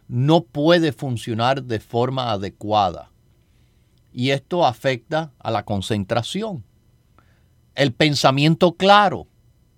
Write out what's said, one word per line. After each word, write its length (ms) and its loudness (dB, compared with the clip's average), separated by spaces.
no 340 2
puede 520 0
funcionar 720 -4
de 160 -6
forma 520 -4
adecuada. 800 -2
Y 200 -2
esto 340 0
afecta 720 -4
a 140 -8
la 120 -2
concentración, 1000 -4
el 180 0
pensamiento 840 2
claro 520 2